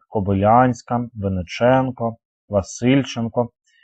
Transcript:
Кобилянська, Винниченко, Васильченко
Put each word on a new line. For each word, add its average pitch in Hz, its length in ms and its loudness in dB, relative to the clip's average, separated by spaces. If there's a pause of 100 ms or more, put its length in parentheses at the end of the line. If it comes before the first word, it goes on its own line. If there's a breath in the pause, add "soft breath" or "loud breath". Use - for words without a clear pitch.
Кобилянська, 117 1040 0
Винниченко, 117 1000 -2 (340)
Васильченко 117 1000 -2 (340 soft breath)